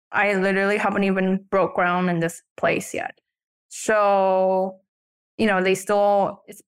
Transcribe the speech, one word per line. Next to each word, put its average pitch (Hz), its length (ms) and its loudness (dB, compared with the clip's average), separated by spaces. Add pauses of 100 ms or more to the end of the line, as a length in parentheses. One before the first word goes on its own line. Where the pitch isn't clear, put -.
(120)
I 202 220 0
literally 196 440 0
haven't 202 260 0
even 190 460 0
broke 185 240 0
ground 180 360 0
in 170 100 -2
this 165 220 -6 (140)
place - 360 -4
yet." - 260 -10 (500)
So, 190 1120 0 (580)
you 220 80 0
know, 190 160 2
they 185 120 2
still, 202 720 0
it's - 220 -20